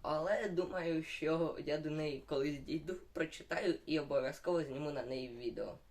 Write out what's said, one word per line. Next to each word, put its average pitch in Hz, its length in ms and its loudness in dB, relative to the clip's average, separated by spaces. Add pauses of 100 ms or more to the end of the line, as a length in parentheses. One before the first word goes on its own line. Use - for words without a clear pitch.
Але 190 460 2
думаю, 170 540 0
що 160 640 0
я 147 140 2
до 151 120 -2
неї 151 300 -2
колись 143 380 0
дійду, 151 360 -2 (180)
прочитаю - 760 0
і 156 120 4
обов'язково 143 640 2
зніму 143 280 -2
на 135 120 -2
неї 127 340 -4
відео. 107 420 -4 (120)